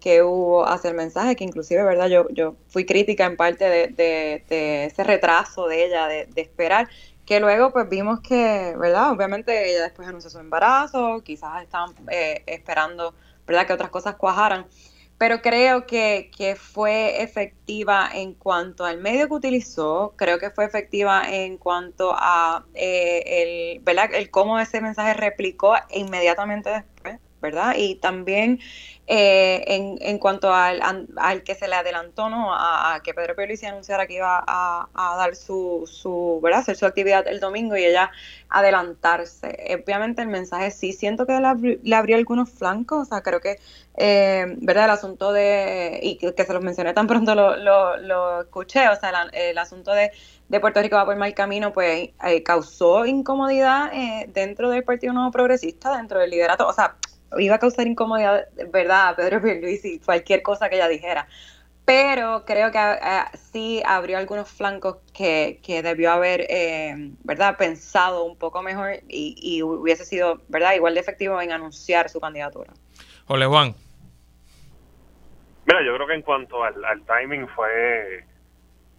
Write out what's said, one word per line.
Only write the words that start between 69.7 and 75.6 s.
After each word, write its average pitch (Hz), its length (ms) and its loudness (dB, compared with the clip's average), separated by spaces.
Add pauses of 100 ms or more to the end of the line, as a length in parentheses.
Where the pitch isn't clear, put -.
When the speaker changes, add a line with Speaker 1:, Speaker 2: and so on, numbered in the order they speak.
Speaker 1:
sido, 175 420 -2
¿verdad? 170 260 2
Igual 170 220 2
de 175 60 0
efectivo 190 380 -4
en 175 120 -6
anunciar 165 580 -2
su 160 100 -10
candidatura. 147 540 -12 (540)
Speaker 2:
Jorge 135 180 0
Juan. 139 300 4 (1900)